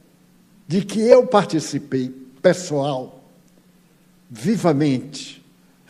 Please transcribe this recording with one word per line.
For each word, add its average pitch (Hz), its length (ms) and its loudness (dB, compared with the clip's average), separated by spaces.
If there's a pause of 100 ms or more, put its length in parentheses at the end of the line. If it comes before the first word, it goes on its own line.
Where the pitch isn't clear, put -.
(680)
de 175 160 -2
que - 160 -6
eu 247 260 6
participei, 147 840 -2 (320)
pessoal, 143 840 -2 (1040)
vivamente, 143 1120 -2 (460)